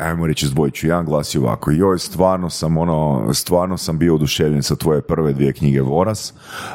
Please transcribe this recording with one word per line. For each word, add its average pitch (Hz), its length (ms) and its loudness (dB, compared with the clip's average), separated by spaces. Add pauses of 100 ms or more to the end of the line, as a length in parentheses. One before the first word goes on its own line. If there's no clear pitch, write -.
ajmo 82 260 -2
reći, 76 200 0
izdvojit 69 280 0
ću - 120 -6
jedan, 85 180 2
glasi 76 340 -2
ovako: 60 320 0
„Joj, 92 280 4
stvarno 92 520 0
sam, 80 280 0
ono, 78 540 0
stvarno 87 440 0
sam 82 220 -6
bio 85 160 4
oduševljen 76 480 0
sa 71 140 -2
tvoje 76 260 0
prve 80 300 0
dvije 69 200 0
knjige, 67 280 0
Voras, 85 540 -2 (400)